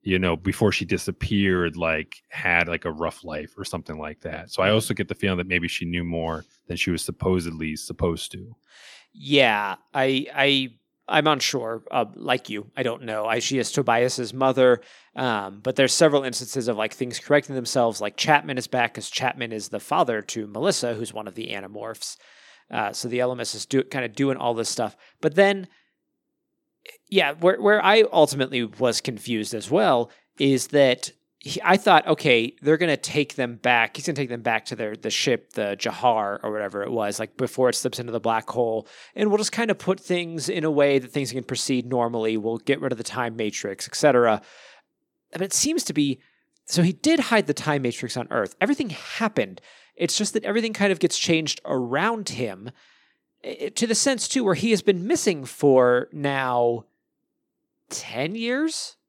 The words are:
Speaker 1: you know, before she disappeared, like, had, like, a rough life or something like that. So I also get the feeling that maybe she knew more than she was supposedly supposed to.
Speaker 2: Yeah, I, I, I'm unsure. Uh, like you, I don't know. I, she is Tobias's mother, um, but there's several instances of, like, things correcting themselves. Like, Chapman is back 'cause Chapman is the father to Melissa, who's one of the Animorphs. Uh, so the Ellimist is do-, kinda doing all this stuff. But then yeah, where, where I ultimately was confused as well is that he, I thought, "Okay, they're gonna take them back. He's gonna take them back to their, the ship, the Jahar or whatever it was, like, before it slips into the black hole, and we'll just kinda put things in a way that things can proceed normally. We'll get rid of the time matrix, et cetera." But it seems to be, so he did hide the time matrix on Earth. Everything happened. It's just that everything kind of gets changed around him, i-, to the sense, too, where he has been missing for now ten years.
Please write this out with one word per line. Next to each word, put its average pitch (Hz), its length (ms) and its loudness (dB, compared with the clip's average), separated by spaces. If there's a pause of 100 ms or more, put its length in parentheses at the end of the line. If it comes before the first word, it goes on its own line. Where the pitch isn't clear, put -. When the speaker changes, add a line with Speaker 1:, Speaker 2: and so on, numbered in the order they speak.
Speaker 1:
you 92 160 2
know, 90 160 2
before 95 380 2
she - 140 -2
disappeared, 90 880 0
like, 80 520 -4
had, 85 400 0
like, 85 180 -4
a 85 40 -2
rough 78 320 -6
life 78 360 -10
or 95 80 -10
something 78 320 -8
like 73 220 -12
that. 82 300 -12
So - 120 -2
I 98 80 4
also 110 240 2
get 95 140 -4
the - 60 -8
feeling 95 220 -2
that 90 100 -4
maybe 87 220 -2
she - 160 -6
knew 87 180 -4
more 82 440 -4 (220)
than 85 100 -6
she - 120 -2
was 82 140 -2
supposedly 80 720 -2
supposed - 560 -6
to. - 240 -16 (560)
Speaker 2:
Yeah, 117 640 2 (160)
I, 135 420 0
I, 139 340 2 (400)
I'm 151 180 4
unsure. 120 640 -2
Uh, 120 240 0
like - 340 -4
you, 104 280 -8
I 135 80 -2
don't 120 180 -4
know. 110 240 -4
I, 113 140 0
she 131 180 -2
is 117 140 -2
Tobias's 120 600 2
mother, 127 480 4 (360)
um, 104 440 -4
but 127 160 -4
there's 131 160 4
several 147 300 6
instances 127 460 -6
of, 113 80 -2
like, 107 180 -4
things 123 240 -6
correcting 143 380 0
themselves. 117 440 0
Like, 104 160 -6
Chapman 147 400 2
is 123 120 -6
back 120 260 0
'cause - 160 -10
Chapman 123 420 -4
is 104 160 -8
the 104 120 -8
father 123 420 0
to 110 240 -8
Melissa, 117 480 -2
who's 110 180 -10
one 107 160 -12
of 92 60 -18
the 110 140 -12
Animorphs. 104 680 -12 (540)
Uh, 110 220 -4
so - 160 -8
the 120 100 -4
Ellimist 123 380 -2
is 107 100 -12
do-, 135 160 0
kinda 127 260 -4
doing 135 300 -2
all 120 160 -2
this 113 140 -4
stuff. 110 280 -4 (240)
But 151 140 0
then 196 320 4 (1400)
yeah, 165 240 2
where, 170 280 2
where 202 240 4
I 214 280 6
ultimately 139 520 4
was 113 360 0
confused 113 540 -6
as 104 160 -8
well 147 400 2 (280)
is 135 300 2
that 135 420 2 (280)
he, - 260 -8
I 185 140 6
thought, 175 280 6
"Okay, 131 560 2
they're 151 140 4
gonna 165 200 2
take - 400 -2
them 120 200 -4
back. 117 400 2
He's - 100 -8
gonna 151 100 -2
take 135 120 -4
them 120 140 -8
back 113 240 -2
to 123 100 -8
their, 107 180 -6
the 110 160 -6
ship, - 440 0
the 101 240 -2
Jahar 110 640 0
or 110 100 -6
whatever 101 300 -4
it - 80 -6
was, 104 280 -2
like, 110 180 -8
before 127 340 0
it 117 40 -2
slips - 240 -4
into 120 140 -8
the 113 80 -4
black 113 300 0
hole, 113 360 -2 (280)
and 214 160 0
we'll 208 80 4
just 214 140 -2
kinda 220 220 0
put 190 240 -2
things 165 500 -4
in 175 160 -2
a 160 60 2
way 143 280 4
that 123 120 -4
things 131 220 -4
can 127 120 -4
proceed 123 420 -2
normally. 117 500 0
We'll 110 220 -2
get 131 220 0
rid 131 120 -4
of 113 60 -6
the 117 60 -8
time 117 320 -4
matrix, 104 520 -6
et - 80 -14
cetera." 120 460 6 (920)
But 175 100 -6
it 190 120 -6
seems 320 300 0
to - 100 -6
be, 139 260 2 (460)
so - 160 2
he 175 100 4
did 302 280 2
hide 214 260 2
the 147 80 0
time 147 280 0
matrix 123 340 -4
on 123 140 -6
Earth. 101 300 -2
Everything 254 300 0
happened. 135 680 -4 (360)
It's - 220 -2
just 208 160 -2
that 214 100 -2
everything 220 300 -2
kind 196 180 2
of 175 60 -2
gets 170 200 2
changed 160 460 0
around 156 640 -2
him, 110 400 -8 (760)
i-, - 300 -8
to 233 120 0
the 226 80 2
sense, - 340 0
too, 254 160 0
where 190 100 4
he 196 180 0
has 196 100 2
been 185 240 2
missing 190 400 0
for 127 640 6
now 127 720 0 (1040)
ten 143 460 -6
years. 254 640 -4 (120)